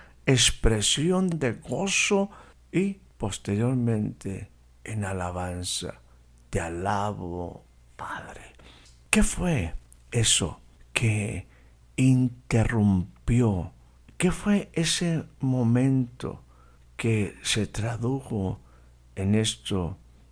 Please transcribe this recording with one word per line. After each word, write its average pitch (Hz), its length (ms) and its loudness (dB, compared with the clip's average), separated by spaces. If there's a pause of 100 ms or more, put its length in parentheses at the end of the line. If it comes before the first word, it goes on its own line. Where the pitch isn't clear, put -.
(260)
expresión 139 1040 2
de 147 240 0
gozo 196 760 0 (400)
y 196 280 0 (180)
posteriormente 107 1300 -2 (340)
en 107 200 -4
alabanza. 90 960 -6 (480)
"Te 98 100 -2
alabo, 90 1040 -4 (320)
Padre". - 580 -14 (560)
¿Qué 214 120 6
fue 165 520 0 (360)
eso - 500 0 (320)
que 107 560 -2 (480)
interrumpió? 113 1800 2 (440)
¿Qué 180 140 2
fue 202 420 0
ese 165 520 -2 (160)
momento 127 1040 0 (520)
que 110 460 0
se 104 240 0
tradujo 113 920 -4 (540)
en 95 200 2
esto 101 640 -2 (340)